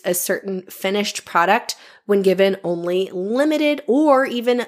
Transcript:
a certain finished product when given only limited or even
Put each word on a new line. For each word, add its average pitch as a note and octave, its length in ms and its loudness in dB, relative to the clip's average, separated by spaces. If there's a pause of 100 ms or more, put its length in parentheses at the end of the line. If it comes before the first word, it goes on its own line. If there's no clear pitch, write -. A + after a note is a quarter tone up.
a F3+ 80 0
certain F#3 540 -4
finished G3+ 580 -4
product F#3 500 0 (300)
when G3+ 160 2
given F#3+ 420 4
only F3 480 -2
limited C#4+ 760 0
or C4+ 380 4
even A#3+ 420 -2